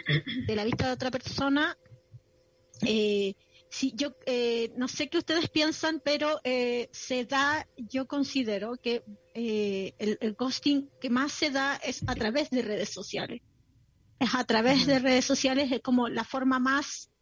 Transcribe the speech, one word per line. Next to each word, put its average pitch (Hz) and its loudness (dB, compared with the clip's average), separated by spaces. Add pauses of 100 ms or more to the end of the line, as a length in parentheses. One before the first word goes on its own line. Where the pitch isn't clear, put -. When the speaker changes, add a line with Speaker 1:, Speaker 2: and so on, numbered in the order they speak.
Speaker 1:
<clears throat> 233 -2
Speaker 2:
de 214 0
la 208 0
vista 240 0
de 254 0
otra 254 -4
persona, 277 0 (1080)
eh, 208 2 (340)
sí, - -4
yo, 285 -4 (120)
eh, 233 0
no 247 -2
sé 294 -4
qué 339 0
ustedes 320 0
piensan, 311 0
pero, 294 0
eh, 247 0
se 254 -4
da, 285 0
yo 254 -4
considero 247 -2
que, 240 -4 (320)
eh, 208 -2
el, 214 0
el 220 -2
ghosting 277 0 (120)
que 247 -4
más 262 2
se 302 -2
da 269 0
es - -8
a 254 -2
través 240 -2
de 254 0
redes 208 -2
sociales. - -8 (760)
Es 233 2
a 247 0
través 247 4
de 277 6
Speaker 3:
Ujú. 254 2
Speaker 2:
redes 262 4
sociales, 269 2
es 233 0
como 247 2
la 226 -2
forma 262 2
más, 269 0 (120)